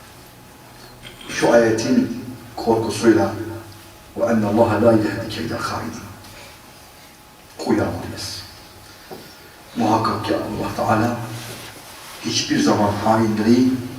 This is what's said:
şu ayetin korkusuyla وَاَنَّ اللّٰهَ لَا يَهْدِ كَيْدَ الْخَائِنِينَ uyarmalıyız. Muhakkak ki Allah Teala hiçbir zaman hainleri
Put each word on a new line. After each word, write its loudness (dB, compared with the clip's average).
şu 0
ayetin 2
korkusuyla 2
وَاَنَّ 2
اللّٰهَ 4
لَا 8
يَهْدِ 0
كَيْدَ -6
الْخَائِنِينَ -8
uyarmalıyız. -4
Muhakkak 0
ki 0
Allah -4
Teala 0
hiçbir -2
zaman 2
hainleri 4